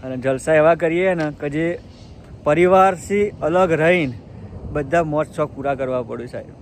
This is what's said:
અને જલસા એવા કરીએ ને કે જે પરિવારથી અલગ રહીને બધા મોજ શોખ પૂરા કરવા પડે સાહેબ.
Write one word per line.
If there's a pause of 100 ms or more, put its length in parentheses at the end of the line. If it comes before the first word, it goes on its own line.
અને
જલસા
એવા
કરીએ
ને
કે
જે (640)
પરિવારથી
અલગ
રહીને (580)
બધા
મોજ
શોખ
પૂરા
કરવા
પડે
સાહેબ. (120)